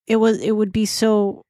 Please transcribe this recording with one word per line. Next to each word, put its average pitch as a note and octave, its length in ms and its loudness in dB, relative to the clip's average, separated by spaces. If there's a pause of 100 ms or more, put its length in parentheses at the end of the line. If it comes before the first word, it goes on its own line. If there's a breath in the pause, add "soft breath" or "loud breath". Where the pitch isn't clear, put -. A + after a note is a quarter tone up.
it A3+ 120 0
was, A3 220 2
it A3 120 -2
would G#3+ 200 -2
be A3 140 0
so G#3 640 -2